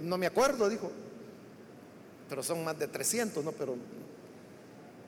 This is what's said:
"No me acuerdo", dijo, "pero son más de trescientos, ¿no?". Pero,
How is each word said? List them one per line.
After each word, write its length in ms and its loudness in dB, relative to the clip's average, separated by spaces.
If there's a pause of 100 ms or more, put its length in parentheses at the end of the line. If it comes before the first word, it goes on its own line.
"No 160 2
me 80 4
acuerdo", 420 8
dijo, 220 0 (1400)
"pero 140 -2
son 200 0
más 160 0
de 100 2
trescientos, 560 2
¿no?". 80 0
Pero, 240 0 (1300)